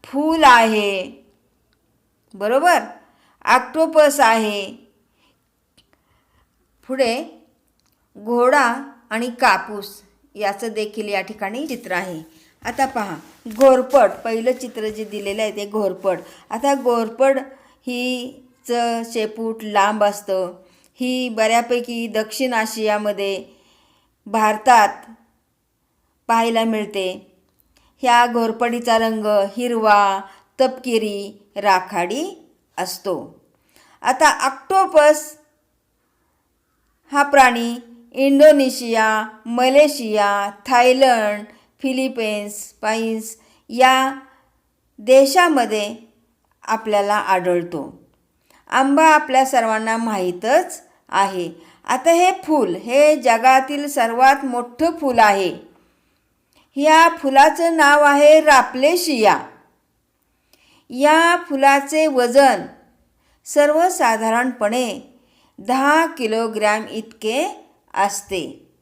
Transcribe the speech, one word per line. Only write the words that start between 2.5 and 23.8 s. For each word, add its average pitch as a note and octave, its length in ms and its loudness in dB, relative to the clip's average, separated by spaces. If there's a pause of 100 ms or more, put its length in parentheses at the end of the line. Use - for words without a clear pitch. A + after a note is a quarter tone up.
ऑक्टोपस D4 760 2
आहे. A3 460 0 (2250)
पुढे C4 560 -4 (720)
घोडा A#3+ 760 -2 (180)
आणि A#3 200 -8 (120)
कापूस G#3 600 -4 (340)
याचं G3+ 320 -6
देखील G#3+ 420 -8
या G3 120 -4
ठिकाणी G#3+ 460 -10
चित्र A#3 240 -12
आहे. F3+ 300 -8 (420)
आता B3 220 -4
पहा, G#3+ 300 -8 (320)
घोरपड, B3+ 600 4
पहिलं A3+ 420 -4
चित्र A3+ 380 -8
जे G#3+ 160 -10
दिलेलं G3+ 360 -8
आहे G#3+ 100 -4
ते G3+ 140 -10
घोरपड. G3 540 -4 (300)
आता C4 240 -2
घोरपड B3 680 -2 (480)
ही B3 460 -8 (340)
चं A#3 340 -4 (120)
शेपूट A3 500 -6
लांब G#3 400 0
असतं. F#3+ 500 -4 (460)
ही B3+ 300 -4
बऱ्यापैकी A#3 800 -2
दक्षिण A3 460 -4
आशियामध्ये, G#3 920 -4 (840)